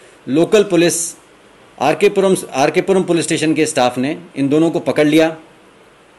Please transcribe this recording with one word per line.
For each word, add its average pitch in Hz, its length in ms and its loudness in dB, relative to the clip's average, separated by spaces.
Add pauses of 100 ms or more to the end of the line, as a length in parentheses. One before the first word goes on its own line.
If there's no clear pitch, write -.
(280)
लोकल 165 340 2
पुलिस 170 540 0 (640)
आर 147 140 0
के 202 140 2
पुरम, 190 280 0 (160)
आर 139 180 0
के 180 100 -2
पुरम 190 220 0
पुलिस 160 220 -2
स्टेशन 156 300 -2
के 151 120 0
स्टाफ 123 320 0
ने 143 200 -4 (180)
इन 139 120 -2
दोनों 156 220 2
को 160 100 -4
पकड़ 147 260 0
लिया 160 300 2 (840)